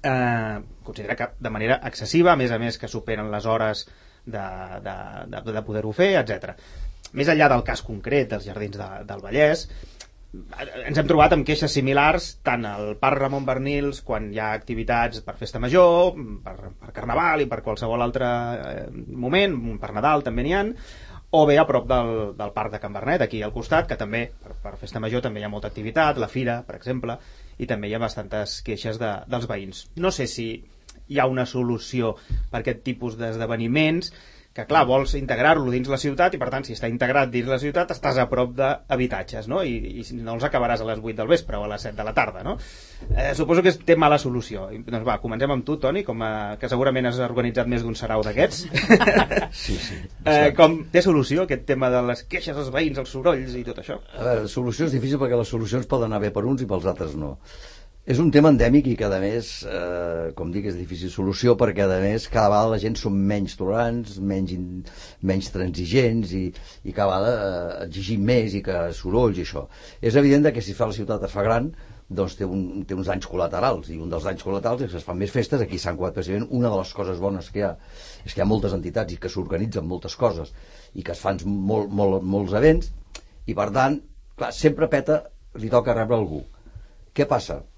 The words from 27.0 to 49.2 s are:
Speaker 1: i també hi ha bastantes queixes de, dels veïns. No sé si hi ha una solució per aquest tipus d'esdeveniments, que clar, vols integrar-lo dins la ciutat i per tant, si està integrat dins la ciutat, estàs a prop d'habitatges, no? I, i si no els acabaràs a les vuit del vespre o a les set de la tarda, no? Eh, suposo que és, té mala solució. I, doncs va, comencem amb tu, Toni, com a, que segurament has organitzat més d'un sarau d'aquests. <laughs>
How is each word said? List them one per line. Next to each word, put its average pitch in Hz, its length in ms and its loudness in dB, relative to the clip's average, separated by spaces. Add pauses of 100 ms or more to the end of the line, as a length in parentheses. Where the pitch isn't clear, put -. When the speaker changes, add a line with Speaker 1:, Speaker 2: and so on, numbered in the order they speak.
Speaker 1:
i 120 120 -8
també 104 220 -4
hi 107 80 -4
ha 113 60 -2
bastantes 107 600 -6
queixes 110 380 -6
de, 107 140 -2 (100)
dels 120 240 -4
veïns. 98 380 -10 (100)
No 185 160 0
sé 127 160 -4
si 113 220 -6 (540)
hi 143 180 -2
ha 131 80 4
una 127 160 0
solució 120 680 -2 (340)
per 117 100 -4
aquest 123 240 -4
tipus 120 320 -6
d'esdeveniments, 117 960 0 (440)
que 110 80 -8
clar, 147 240 6
vols 135 240 4
integrar-lo 139 560 4
dins 127 240 -2
la 131 80 0
ciutat 170 320 2
i 143 80 -6
per 123 80 -2
tant, 131 160 -4
si 120 80 -10
està 117 160 -6
integrat 127 400 2
dins 120 240 -2
la 127 80 0
ciutat, 160 320 -2
estàs 139 240 -2
a 127 80 4
prop 123 320 0
d'habitatges, 123 960 -2
no? 180 80 0
I, 135 140 -2 (260)
i 113 80 -10
si 123 80 -10
no 117 160 -8
els 117 160 -4
acabaràs 120 320 0
a 110 80 -4
les 110 160 -4
vuit 110 140 -6
del 110 100 -2
vespre 165 320 0
o 104 60 -6
a - 20 -6
les 104 160 -8
set 107 140 -10
de 107 100 -4
la 110 80 -8
tarda, 107 260 0
no? 170 120 -6 (560)
Eh, 139 260 2
suposo 165 240 4
que 180 140 6
és, - 100 -4
té 170 160 8
mala 151 160 8
solució. 113 560 -4
I, 110 80 -12
doncs 117 240 -6
va, 110 160 0
comencem 123 320 0
amb 127 160 -2
tu, 151 80 0
Toni, 175 320 0
com 113 160 -4
a, 110 80 -2 (240)
que 123 160 -4
segurament 127 400 2
has 123 160 -2
organitzat 120 400 0
més 117 160 0
d'un 113 160 -6
sarau 110 240 0
d'aquests. 107 400 2 (480)
<laughs> - 540 0